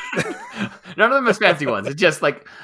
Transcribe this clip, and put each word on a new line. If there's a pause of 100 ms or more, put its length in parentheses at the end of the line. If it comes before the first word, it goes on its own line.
(140)
<laughs> (800)
None
of
them
as
fancy
ones.
It's
just
like, (160)